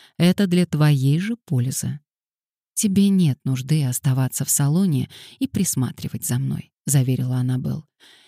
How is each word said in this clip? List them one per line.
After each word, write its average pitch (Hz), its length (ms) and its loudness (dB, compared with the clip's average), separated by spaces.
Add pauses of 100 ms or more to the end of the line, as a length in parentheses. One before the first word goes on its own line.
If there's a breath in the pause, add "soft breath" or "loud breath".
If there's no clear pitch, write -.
(180 loud breath)
"Это 185 280 2
для 175 200 2
твоей 147 520 2
же 214 180 -4
пользы". 131 640 -4 (720)
"Тебе 202 340 2
нет 180 360 2
нужды 135 400 -2
оставаться 131 600 -2
в - 60 -4
салоне 147 580 0 (300 loud breath)
и 269 80 -4
присматривать - 800 -4
за 123 120 -2
мной", — 135 340 -6 (140)
заверила 127 500 0
Аннабелл. 127 500 -4 (420 loud breath)